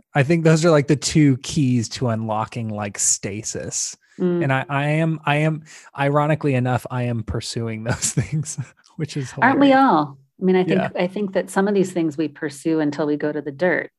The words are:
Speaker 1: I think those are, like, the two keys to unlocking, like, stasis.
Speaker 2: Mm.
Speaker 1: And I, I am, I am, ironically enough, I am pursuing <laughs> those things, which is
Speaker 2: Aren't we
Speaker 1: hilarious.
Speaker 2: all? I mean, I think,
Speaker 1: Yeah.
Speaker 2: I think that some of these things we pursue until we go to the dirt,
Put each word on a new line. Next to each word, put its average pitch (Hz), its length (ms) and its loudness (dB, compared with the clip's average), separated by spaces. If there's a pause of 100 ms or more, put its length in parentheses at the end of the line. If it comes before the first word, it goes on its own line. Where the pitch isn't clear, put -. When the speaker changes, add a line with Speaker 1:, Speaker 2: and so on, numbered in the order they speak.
(160)
Speaker 1:
I 143 80 4
think 165 200 2
those 160 220 6
are, 170 60 6
like, 151 160 4
the 156 80 4
two 143 420 4
keys 123 520 0
to - 180 -4
unlocking, 110 600 -4
like, 104 280 -6
stasis. - 960 -4 (240)
Speaker 2:
Mm. 175 240 0
Speaker 1:
And 139 100 2
I, 131 160 0
I 143 180 -2
am, 160 380 0
I 147 120 2
am, 156 260 0 (360)
ironically 147 560 2
enough, 123 340 0
I 123 140 -4
am 120 180 -2
pursuing 113 640 -6
<laughs> 113 60 -6
those - 240 -4
things, 147 440 -4 (380)
which 151 220 -6
is 131 220 -8
Speaker 2:
Aren't 269 200 4
we 285 80 6
Speaker 1:
hilarious. 262 240 6
Speaker 2:
all? 151 260 0 (240)
I - 40 -10
mean, 185 100 4
I 185 80 4
think, 180 180 2
Speaker 1:
Yeah. - 140 -2
Speaker 2:
I 180 120 -2
think 190 260 -6
that 180 180 -2
some 196 160 0
of 208 80 0
these 185 160 2
things 165 260 -2
we 160 100 -2
pursue 156 520 -4
until 147 260 -2
we 147 120 0
go 151 140 -2
to 147 100 -6
the 143 100 -8
dirt, 147 480 -2